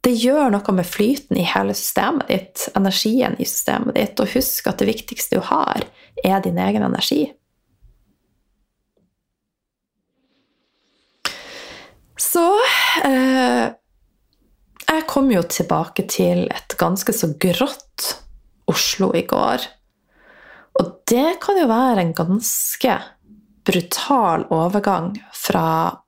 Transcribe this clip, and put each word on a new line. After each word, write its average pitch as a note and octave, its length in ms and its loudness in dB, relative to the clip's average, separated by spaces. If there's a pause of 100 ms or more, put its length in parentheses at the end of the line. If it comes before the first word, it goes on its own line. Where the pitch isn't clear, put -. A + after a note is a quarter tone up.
Det B3 120 4
gjør B3+ 400 2
noe G3+ 180 0
med F3+ 140 0
flyten B3 500 0
i F3 100 0
hele G3 300 0
systemet B3+ 540 -2
ditt, - 380 -4 (100)
energien G#3 600 2
i - 80 -4
systemet - 520 -2
ditt, - 240 -2
og G3+ 100 0
husk - 380 0
at - 100 -6
det G3+ 80 4
viktigste - 480 -4
du F3+ 80 2
har, - 400 0 (400)
er F#3+ 200 2
din F3+ 180 -2
egen G3+ 240 0
energi. - 400 0 (4000)
Så, E4+ 280 2 (580)
eh, C4 600 2 (1200)
jeg D#4 220 0
kom C4+ 200 2
jo F#3+ 200 4
tilbake - 580 -2
til F3+ 380 0
et - 340 -10
ganske F#3 320 0
så F3 260 -2
grått - 760 -2 (540)
Oslo - 460 0
i E3+ 120 0
går. - 400 0 (1120)
Og F3+ 120 0 (200)
det D4+ 320 2
kan G4+ 160 2
jo D4+ 100 4
være A3+ 380 2
en D#3+ 100 -2
ganske G3 800 0 (720)
brutal F#3 840 0
overgang F3+ 600 0 (240)
fra E3 320 0 (400)